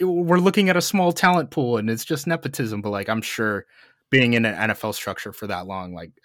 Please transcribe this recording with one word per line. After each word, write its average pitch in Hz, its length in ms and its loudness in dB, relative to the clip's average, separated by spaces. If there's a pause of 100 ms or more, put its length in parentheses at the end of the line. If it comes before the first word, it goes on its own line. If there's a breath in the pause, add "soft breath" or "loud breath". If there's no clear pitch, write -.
we're 175 380 4
looking 190 300 4
at 180 80 4
a 180 40 2
small 180 300 2
talent 175 400 2
pool 123 240 0
and 110 140 0
it's 113 160 -2
just 147 220 -4
nepotism." 135 540 -4
But, 104 100 -4
like, 98 180 -4
I'm 110 120 0
sure 104 440 -4 (440 soft breath)
being 123 240 4
in 117 120 4
an 107 100 0
N 107 160 -2
F - 140 -6
L 107 80 -4
structure - 400 -8
for - 140 -12
that 92 200 -6
long, 92 260 -10
like, 85 180 -14 (140)